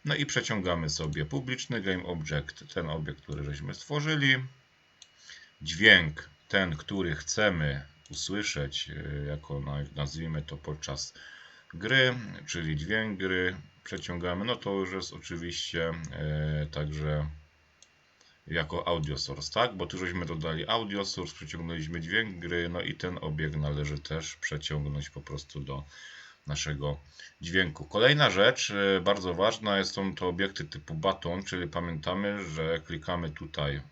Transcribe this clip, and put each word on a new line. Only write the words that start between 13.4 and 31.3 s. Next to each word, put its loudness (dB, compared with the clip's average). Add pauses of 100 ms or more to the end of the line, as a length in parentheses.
przeciągamy. -2
No 0
to -4
już 0
jest -6
oczywiście, -4 (200)
e, 0
także -2 (1200)
jako 0
audio 0
source, -8
tak? 2
Bo -4
tu -6
żeśmy -2
dodali -2
audio 0
source, -6
przeciągnęliśmy -6
dźwięk -2
gry, 0
no -2
i -4
ten -4
obiekt -2
należy 0
też -6
przeciągnąć -4
po -12
prostu -10
do -8 (640)
naszego -2 (400)
dźwięku. 2
Kolejna 6
rzecz, 6
e, 4
bardzo 2
ważna, 4
jest, 0
są 0
to 0
obiekty -2
typu -10
baton, 0